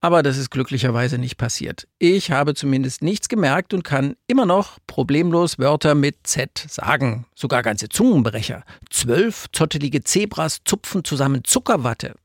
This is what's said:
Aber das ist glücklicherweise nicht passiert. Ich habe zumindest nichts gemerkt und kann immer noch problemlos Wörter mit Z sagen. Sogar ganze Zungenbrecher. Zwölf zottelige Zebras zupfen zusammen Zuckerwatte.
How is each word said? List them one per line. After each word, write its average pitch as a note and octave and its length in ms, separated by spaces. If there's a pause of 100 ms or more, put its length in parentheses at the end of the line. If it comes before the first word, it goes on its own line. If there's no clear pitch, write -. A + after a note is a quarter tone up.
Aber E3+ 220
das C3+ 140
ist C3+ 120
glücklicherweise B2 680
nicht B2 180
passiert. - 500 (120)
Ich F3+ 340
habe C#3+ 220
zumindest C3+ 480
nichts F#3 260
gemerkt F3+ 460
und F3+ 100
kann C#3 320 (120)
immer B3+ 180
noch F#3+ 320 (100)
problemlos E3 720
Wörter D3 340
mit C#3+ 300
Z - 460
sagen. B2 560 (100)
Sogar - 280
ganze G#2+ 260
Zungenbrecher. A#2 720 (260)
Zwölf F3+ 640
zottelige D3 500
Zebras F#3+ 600
zupfen - 400
zusammen C#3 400
Zuckerwatte. C#3+ 800